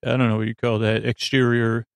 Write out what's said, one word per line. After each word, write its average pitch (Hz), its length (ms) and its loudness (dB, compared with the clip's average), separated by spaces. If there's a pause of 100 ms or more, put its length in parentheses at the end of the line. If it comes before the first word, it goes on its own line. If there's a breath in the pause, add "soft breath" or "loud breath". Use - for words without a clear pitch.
I 123 140 -2
don't 127 120 2
know 110 100 0
what 110 100 -2
you 113 60 -6
call 117 240 -2
that, 110 260 0
exterior. 120 800 0 (120)